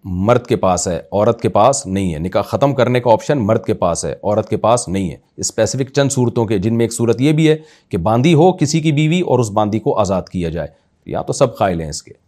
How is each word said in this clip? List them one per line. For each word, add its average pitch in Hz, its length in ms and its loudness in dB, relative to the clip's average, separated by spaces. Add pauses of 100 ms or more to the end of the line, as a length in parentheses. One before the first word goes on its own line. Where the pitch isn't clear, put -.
مرد 98 420 2
کے 117 100 0
پاس 90 320 0
ہے، 87 100 -2
عورت 110 440 0
کے 113 80 0
پاس 117 360 2
نہیں 95 280 -2
ہے۔ 76 60 -6
نکاح 90 220 -2
ختم 120 340 -2
کرنے 123 240 2
کا 117 120 2
option 147 280 2
مرد 110 240 0
کے 107 100 -2
پاس 87 320 -2
ہے، 73 60 -4
عورت 104 380 -2
کے 107 80 -2
پاس 117 300 2
نہیں 92 240 -4
ہے۔ - 60 -14 (200)
specific 113 560 -4
چند 139 160 2
صورتوں 120 360 0
کے، 104 120 -2
جن 113 200 -2
میں 117 80 2
ایک 113 80 -6
صورت 117 280 0
یہ 147 100 2
بھی 156 180 2
ہے 156 80 2 (320)
کہ 101 80 -4
باندی 117 360 2
ہو 175 200 6
کسی 160 260 0
کی 156 120 0
بیوی 156 300 2
اور 127 180 0
اس 110 120 -2
باندی 107 280 0
کو - 200 -2
آزاد 95 220 0
کیا 85 280 -6
جائے، 78 180 -6 (380)
یہاں - 180 -6
تو 135 100 -6
سب 127 240 0
قائل 92 240 0
ہیں 78 80 -8
اس 73 140 -12
کے۔ - 80 -20 (160)